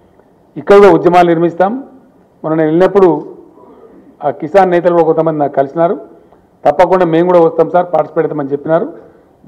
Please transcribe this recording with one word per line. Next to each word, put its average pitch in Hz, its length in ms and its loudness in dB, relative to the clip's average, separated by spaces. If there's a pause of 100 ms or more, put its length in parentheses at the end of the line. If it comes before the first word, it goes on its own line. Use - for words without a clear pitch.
(580)
ఇక్కడ 202 200 2
కూడా 202 220 6
ఉద్యమాలు 175 300 2
నిర్మిస్తాం. 170 440 -2 (720)
మొన్న 156 140 -6
నేను 160 120 0
వెళ్ళినప్పుడు 180 640 0 (920)
ఆ 143 60 -4
కిసాన్ 185 400 0
నేతలు 175 220 0
కూడా 170 120 2
కొంతమంది 160 340 -2
నాకు 139 140 -2
కలిసినారు. 165 420 -2 (680)
"తప్పకుండా 180 400 2
మేము 165 220 0
కూడా 180 140 2
వస్తాం 165 300 0
సార్, 175 240 -2
పార్టిసిపేట్ 156 320 -2
అవుతామని" 143 260 -8
చెప్పినారు. 160 340 -4 (600)